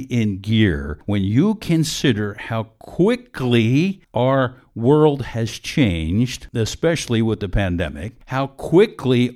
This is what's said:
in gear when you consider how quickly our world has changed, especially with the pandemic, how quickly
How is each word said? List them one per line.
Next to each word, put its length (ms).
in 280
gear 640
when 160
you 340
consider 840
how 240
quickly 1200
our 400
world 480
has 380
changed, 960
especially 640
with 180
the 100
pandemic, 640
how 200
quickly 880